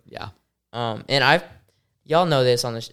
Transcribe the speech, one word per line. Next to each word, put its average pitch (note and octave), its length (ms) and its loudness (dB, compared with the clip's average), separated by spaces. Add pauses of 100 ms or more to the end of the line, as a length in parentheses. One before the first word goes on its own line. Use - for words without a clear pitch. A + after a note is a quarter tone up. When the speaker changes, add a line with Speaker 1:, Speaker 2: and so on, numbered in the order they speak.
Speaker 1:
Yeah. - 240 -14 (440)
Speaker 2:
Um, A2+ 340 -6
and C3+ 160 0
I've, D3+ 200 4 (600)
y'all E3 220 2
know C#3+ 180 2
this B2 220 2
on A#2+ 80 -6
the A2+ 80 -8
sh-, - 120 -14